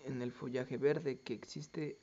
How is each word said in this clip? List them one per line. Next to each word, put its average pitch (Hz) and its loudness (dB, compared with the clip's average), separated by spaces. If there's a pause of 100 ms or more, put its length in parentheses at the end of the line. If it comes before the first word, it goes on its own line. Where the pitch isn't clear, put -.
en 131 -2
el 123 0
follaje 127 -2
verde 143 4
que - -4
existe 147 -6